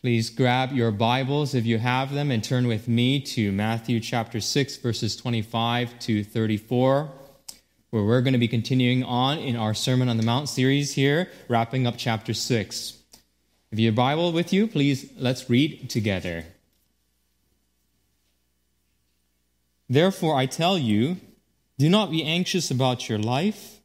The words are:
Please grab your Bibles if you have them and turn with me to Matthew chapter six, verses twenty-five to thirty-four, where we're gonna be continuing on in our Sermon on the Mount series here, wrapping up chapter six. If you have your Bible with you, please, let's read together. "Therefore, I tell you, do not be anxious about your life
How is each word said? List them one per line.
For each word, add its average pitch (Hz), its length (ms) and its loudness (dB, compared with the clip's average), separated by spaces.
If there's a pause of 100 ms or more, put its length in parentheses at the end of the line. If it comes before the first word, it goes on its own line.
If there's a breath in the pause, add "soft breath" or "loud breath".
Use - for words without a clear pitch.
Please 117 280 0
grab 131 420 2
your 117 180 2
Bibles 127 640 0
if 120 100 0
you 113 140 2
have 127 340 -2
them 143 200 -2
and 110 100 0
turn 123 240 0
with 113 220 -2
me 123 320 2
to 107 320 -2
Matthew 113 480 -2
chapter 113 400 -4
six, - 360 -2
verses 117 380 -4
twenty-five 117 880 -2
to 107 240 0
thirty-four, 123 840 0 (800 loud breath)
where 110 120 0
we're 113 180 4
gonna 131 160 2
be 117 120 2
continuing 127 560 0
on 131 340 0
in 123 160 -4
our 107 200 -2
Sermon 127 340 0
on 117 80 0
the 110 80 0
Mount 127 240 0
series 139 460 0
here, 147 360 2 (160 loud breath)
wrapping 120 400 0
up 120 100 -2
chapter 113 380 -4
six. - 640 -4 (720)
If 104 80 -6
you 113 80 4
have 113 80 2
your 123 100 4
Bible 160 280 0
with 170 200 -2
you, 202 140 4
please, 143 500 0
let's 131 320 -4
read 135 400 0
together. 92 580 -4 (3500)
"Therefore, 160 460 4
I 131 120 2
tell 170 300 0
you, 127 420 0 (600)
do 143 100 4
not 196 220 4
be 160 140 -2
anxious 170 480 -2
about 127 360 0
your 107 120 -2
life 135 640 -4